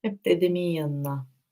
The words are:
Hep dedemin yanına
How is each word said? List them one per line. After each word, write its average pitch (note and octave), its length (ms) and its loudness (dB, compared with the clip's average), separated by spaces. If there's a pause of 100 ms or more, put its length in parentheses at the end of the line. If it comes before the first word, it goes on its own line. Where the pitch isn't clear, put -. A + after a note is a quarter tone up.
Hep G3+ 240 -6
dedemin F3 460 2
yanına C#3+ 560 -4 (240)